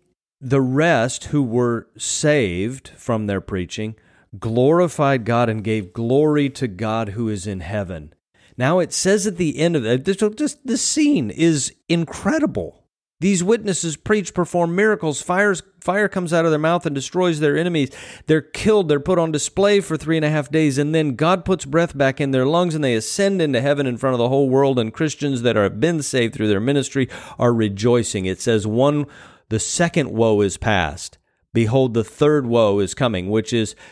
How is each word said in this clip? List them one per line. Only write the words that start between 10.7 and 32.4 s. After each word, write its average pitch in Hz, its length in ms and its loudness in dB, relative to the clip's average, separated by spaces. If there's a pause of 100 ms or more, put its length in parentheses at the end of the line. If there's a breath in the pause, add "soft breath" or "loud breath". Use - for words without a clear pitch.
scene 294 480 2
is 156 440 0 (160)
incredible. 170 920 -2 (400)
These 175 240 2
witnesses 196 500 0
preach, - 380 -2
perform 170 420 0
miracles. 202 460 0
Fires, 190 420 0 (160)
fire 196 300 0
comes 175 240 -4
out 165 100 2
of 165 80 2
their 151 80 2
mouth 165 260 0
and 151 80 -4
destroys 160 460 -2
their 147 160 2
enemies. 160 340 0 (380 loud breath)
They're 156 140 4
killed. 202 480 0
They're 147 100 2
put 180 180 0
on 165 140 0
display 196 480 2
for 160 160 -4
three 156 220 -2
and 156 80 0
a 147 40 2
half 147 220 -2
days. 151 260 2
And 147 160 0
then 156 220 2
God 170 300 0
puts 185 180 -2
breath 156 340 0
back 135 220 2
in 139 120 -2
their 131 140 2
lungs 170 300 0
and 151 80 -2
they 127 100 2
ascend 196 480 0
into 135 200 2
heaven 143 260 0
in 120 80 -2
front 131 200 0
of - 40 0
the 117 80 4
whole 135 220 2
world. 135 280 4
And 113 160 -2
Christians 143 500 -2
that 117 120 2
are, 107 80 4
have 101 160 0
been 160 220 0
saved 120 340 -2
through 110 140 0
their 101 100 2
ministry 135 480 0 (320 loud breath)
are 120 140 4
rejoicing. 107 720 0
It 92 160 -4
says, 110 260 0
"One, 139 400 2 (400 loud breath)
the 110 120 -2
second 170 520 -2
woe 110 300 4
is 98 160 0
past. 87 600 -2 (360)
Behold, 117 400 2
the 113 100 0
third 147 420 2